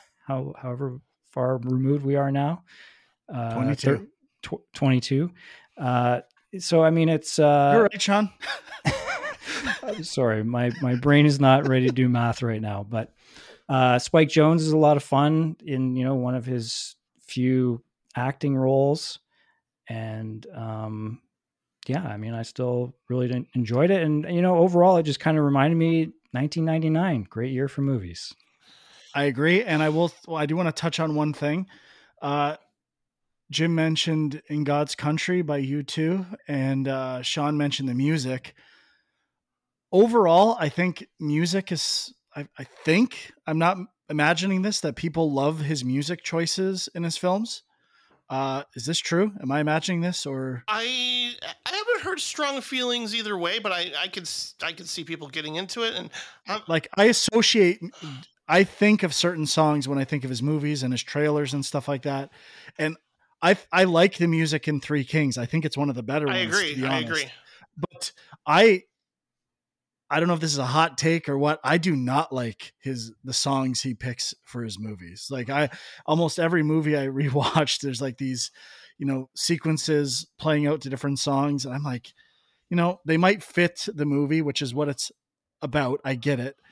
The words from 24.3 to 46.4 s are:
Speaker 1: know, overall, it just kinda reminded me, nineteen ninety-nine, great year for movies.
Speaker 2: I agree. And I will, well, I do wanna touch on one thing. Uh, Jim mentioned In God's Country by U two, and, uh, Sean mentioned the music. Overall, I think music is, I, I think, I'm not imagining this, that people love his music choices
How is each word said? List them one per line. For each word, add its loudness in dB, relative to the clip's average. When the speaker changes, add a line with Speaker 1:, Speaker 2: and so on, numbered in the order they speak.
Speaker 1:
know, 4
overall, 6
it 2
just -2
kinda 2
reminded 4
me, 2
nineteen -2
ninety-nine, 0
great -4
year -2
for -6
movies. -4
Speaker 2:
I 0
agree. 2
And 0
I 2
will, 0
well, -6
I 0
do -2
wanna 0
touch -4
on -2
one 0
thing. -4
Uh, -2
Jim 0
mentioned 0
In -2
God's -2
Country -2
by -2
U -4
two, -2
and, -2
uh, -6
Sean -2
mentioned -2
the -2
music. -2
Overall, 6
I 0
think -2
music 0
is, -4
I, -10
I -14
think, 0
I'm 0
not 2
imagining 2
this, -2
that -4
people 0
love 0
his -4
music -2
choices -4